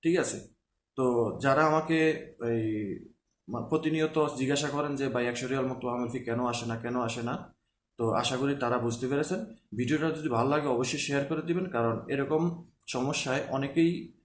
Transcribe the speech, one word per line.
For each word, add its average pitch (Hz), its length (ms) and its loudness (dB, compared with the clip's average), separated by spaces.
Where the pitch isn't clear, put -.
ঠিক 165 160 4
আছে, 107 200 -2
তো 120 460 2
যারা 139 240 4
আমাকে 160 440 4
এই 107 500 -2
মা-, 120 120 -6
প্রতিনিয়ত 156 640 0
জিজ্ঞাসা 139 320 0
করেন 143 260 -2
যে, 135 140 -2
"ভাই, 120 160 0
একশো 120 220 -2
রিয়াল 131 180 0
মুক্ত 127 200 -4
মামুল 123 240 -2
ফি 123 100 -4
কেন 117 260 -2
আসে 117 200 -2
না, 113 100 -2
কেন 120 260 -4
আসে 117 220 -4
না?" 123 300 -6
তো 113 140 2
আশা 123 260 2
করি 139 180 2
তারা 127 220 0
বুঝতে 117 300 0
পেরেছেন। 151 380 0
ভিডিওটা 147 360 2
যদি 151 180 -4
ভালো 123 200 2
লাগে 147 180 2
অবশ্যই 127 320 0
শেয়ার 139 260 0
করে 156 160 -2
দিবেন, 170 240 -2
কারণ 117 440 -2
এরকম 156 560 0
সমস্যায় 135 640 0
অনেকেই 143 640 0